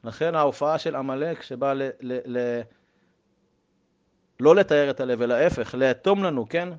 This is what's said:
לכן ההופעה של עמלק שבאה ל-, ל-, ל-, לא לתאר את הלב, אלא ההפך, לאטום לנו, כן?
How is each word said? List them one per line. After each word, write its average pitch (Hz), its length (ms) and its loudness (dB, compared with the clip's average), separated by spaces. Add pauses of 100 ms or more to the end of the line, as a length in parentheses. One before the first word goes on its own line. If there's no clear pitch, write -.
לכן 156 300 -4
ההופעה 151 440 0
של 156 180 -6
עמלק 135 460 -6
שבאה 135 320 -4
ל-, 135 80 -4 (180)
ל-, 123 380 -6
ל-, 120 220 -2 (1800)
לא 151 160 8
לתאר 147 340 4
את 131 100 -6
הלב, 123 220 -2
אלא 120 120 0
ההפך, 131 400 0
לאטום 135 500 2
לנו, 135 240 -2
כן? 175 200 -4 (100)